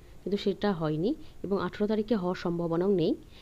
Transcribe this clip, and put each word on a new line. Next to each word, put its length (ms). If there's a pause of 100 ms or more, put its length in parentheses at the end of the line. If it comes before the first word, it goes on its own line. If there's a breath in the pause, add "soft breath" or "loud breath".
(180 loud breath)
কিন্তু 200
সেটা 360
হয়নি 380 (320 loud breath)
এবং 180
আঠেরো 260
তারিখে 280
হওয়ার 260
সম্ভাবনাও 540
নেই 180 (280 loud breath)